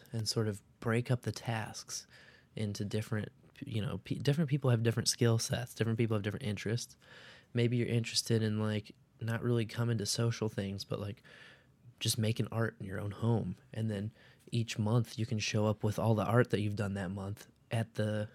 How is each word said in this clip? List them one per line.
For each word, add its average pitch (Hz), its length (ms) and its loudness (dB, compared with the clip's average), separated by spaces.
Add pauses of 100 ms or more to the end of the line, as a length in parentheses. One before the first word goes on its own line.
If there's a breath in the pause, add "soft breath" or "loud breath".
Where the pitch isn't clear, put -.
(140)
and 110 140 -4
sort 110 200 0
of 101 140 -4 (180)
break 120 320 2
up 120 100 2
the 107 100 -2
tasks - 760 -6 (480 loud breath)
into 104 300 -4
different, 107 440 -4 (300)
you 110 220 -4
know, 95 220 -4
pe-, - 120 -4
different 143 340 2
people 135 200 2
have 117 140 6
different 113 260 2
skill 117 280 6
sets, - 360 -4
different 113 240 0
people 110 180 2
have 101 80 0
different 104 220 -4
interests. 104 500 -2 (580 loud breath)
Maybe 120 240 2
you're 120 100 2
interested 113 540 2
in, 107 200 0
like, 107 320 -2 (260)
not 113 240 -2
really 117 220 2
coming 117 340 0
to 98 60 -2
social 113 440 0
things, 98 340 -4
but, - 160 -6
like, 101 220 -8 (800 loud breath)
just - 180 0
making 110 340 0
art 113 280 -2
in 101 80 -10
your 98 120 -6
own 101 120 -4
home. 104 440 0 (180)
And 113 180 -2
then 104 200 -4 (400 soft breath)
each 117 280 -2
month 113 400 2
you 110 60 -2
can 107 140 -2
show 107 280 2
up 104 160 2
with 110 160 0
all 110 160 4
the 104 100 2
art 120 260 6
that 98 100 2
you've 104 140 0
done 101 200 -2
that 95 160 -2
month 98 360 -8 (220)
at 113 260 -2
the, 107 400 -2